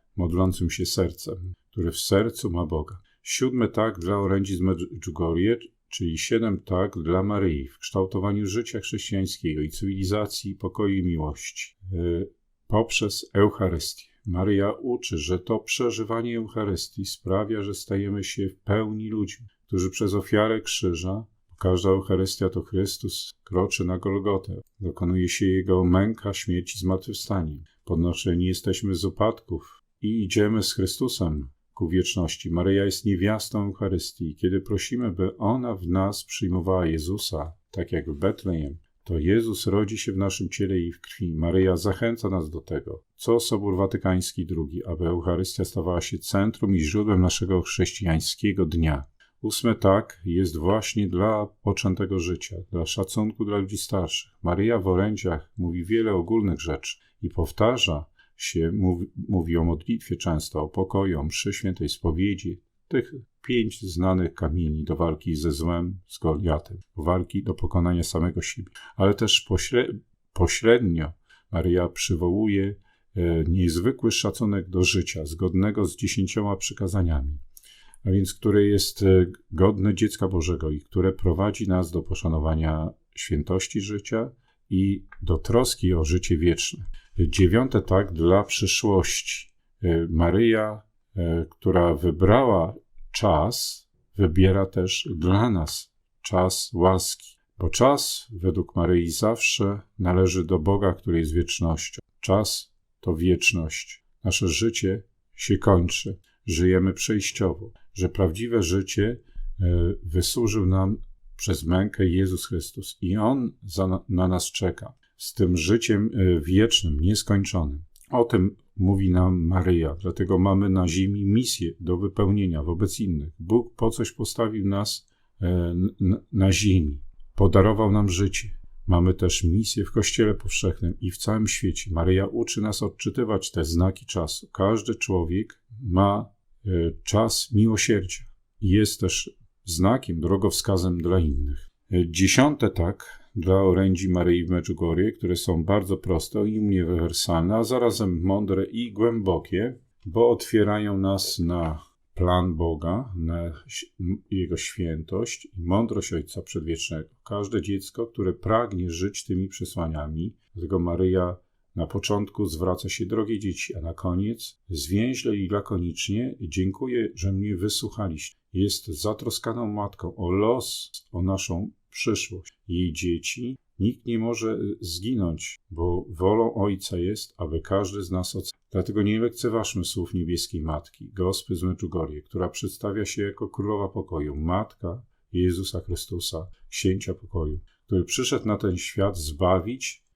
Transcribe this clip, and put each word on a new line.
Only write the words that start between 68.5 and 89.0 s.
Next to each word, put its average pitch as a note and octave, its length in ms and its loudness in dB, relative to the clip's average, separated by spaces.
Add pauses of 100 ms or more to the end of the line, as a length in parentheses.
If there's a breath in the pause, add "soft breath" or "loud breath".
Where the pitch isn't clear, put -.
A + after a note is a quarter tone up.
ale G2 180 4
też - 360 0
pośre-, - 500 0 (340)
pośrednio F2 800 4 (400 soft breath)
Maryja F2 380 2
przywołuje, G2 840 0 (400)
e, E2+ 280 2
niezwykły F2+ 680 2
szacunek G2+ 580 -2
do F#2 140 2
życia, F2 420 0
zgodnego F#2 600 0
z E2 120 -4
dziesięcioma G2+ 580 -2
przykazaniami, E2 800 0 (680 loud breath)
a G2 80 2
więc F#2+ 220 2
które G#2 320 4
jest, G2+ 380 2
e, F#2+ 220 8 (260)
godne F#2+ 440 4
dziecka G2+ 320 2
Bożego E2 440 -2
i D2+ 80 -4
które F#2 340 0
prowadzi F#2+ 540 0
nas F#2 240 2
do E2+ 100 -2
poszanowania D#2+ 880 0 (260)
świętości F#2 640 -2
życia G#2+ 500 -4 (380)
i G2 360 0 (160)
do E2 160 0
troski A2 560 2
o E2 100 2
życie E2+ 340 0
wieczne. - 480 0 (340 soft breath)
Dziewiąte G2 600 4
tak F#2+ 320 2
dla F2 300 6
przyszłości. - 1080 0 (320)